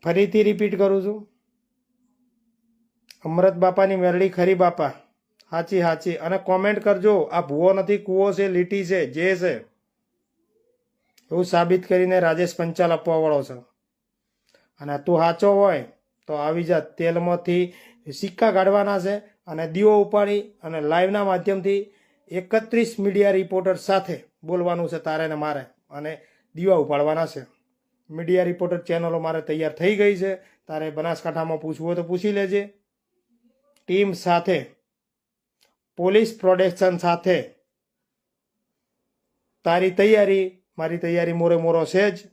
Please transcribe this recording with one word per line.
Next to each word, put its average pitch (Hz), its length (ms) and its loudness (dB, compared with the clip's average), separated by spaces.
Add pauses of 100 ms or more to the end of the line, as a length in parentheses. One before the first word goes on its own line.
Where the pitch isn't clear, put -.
ફરીથી 196 400 2
રિપીટ 202 340 0
કરું 196 260 2
છું, 208 140 -6 (2000)
અમૃત 175 320 2
બાપાની 190 400 2
મેરડી 180 320 2
ખરી 180 320 2
બાપા, 170 300 0 (600)
હાચી 170 340 -2
હાચી. 165 320 -2
અને 170 240 -4
કોમેન્ટ 196 440 0
કરજો, 208 300 4 (140)
આ 170 200 -2
ભૂવો 170 240 4
નથી, 196 320 0
કૂવો 190 280 2
છે, 196 160 0
લીટી 185 360 -2
છે, 180 220 0
જે 165 340 -2
છે, 175 120 0 (1800)
એવું 175 220 -2
સાબિત 180 360 2
કરીને 185 300 2
રાજેશ 170 360 0
પંચાલ 165 380 -2
આપવાવાળો 160 500 0
છે. 131 160 -14 (1200)
અને 143 180 -6
તું 170 200 2
સાચો 170 340 2
હોય 190 300 2 (460)
તો 151 80 -6
આવી 160 320 -4
જા, 170 140 2 (140)
તેલમાંથી 175 680 0 (500)
સિક્કા 196 420 0
કાઢવાના 196 500 2
છે 202 100 -2 (300)
અને 160 220 -8
દીવો 202 340 4
ઉપાડી 202 400 0 (200)
અને 160 200 -8
લાઈવના 190 480 0
માધ્યમથી 196 520 -2 (500)
એકત્રીસ 220 580 -2 (100)
મીડિયા 196 360 2
રિપોર્ટર 185 440 -2
સાથે 185 360 -2 (280)
બોલવાનું 175 480 -2
છે 165 80 -8
તારે 160 280 -4
ને 156 80 -6
મારે, 151 280 -6 (260)
અને 147 220 -12 (440)
દીવા 175 280 2
ઉપાડવાના 151 500 0
છે. 139 80 -12 (680)
મીડિયા 175 400 0
રિપોર્ટર 175 380 -4
ચેનલો 165 320 -2
મારે 160 220 -4
તૈયાર 156 360 -4
થઈ 185 200 2
ગઈ 208 240 4
છે, 190 100 -2 (360)
તારે 156 240 -8
બનાસકાંઠામાં 160 680 -6
પૂછવું 160 260 -8
હોય 170 120 -2
તો 170 40 -4
પૂછી 180 340 -4
લેજે. 196 240 -2 (1300)
ટીમ 196 240 2
સાથે, 175 440 0 (1400)
પોલીસ 202 300 4 (100)
પ્રોટેક્શન 185 640 2
સાથે 175 340 2 (2250)
તારી 180 340 2
તૈયારી, 196 460 4 (320)
મારી 165 260 -4
તૈયારી 170 380 -2
મોરે 170 160 4
મોરો 165 280 2
છે 180 260 2
જ. 180 60 -10 (160)